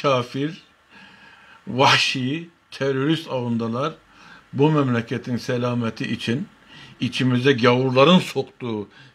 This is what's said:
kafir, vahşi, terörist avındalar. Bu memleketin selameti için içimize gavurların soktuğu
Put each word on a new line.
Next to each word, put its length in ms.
kafir, 600
vahşi, 840
terörist 600
avındalar. 640
Bu 180
memleketin 640
selameti 760
için 360
içimize 520
gavurların 640
soktuğu 720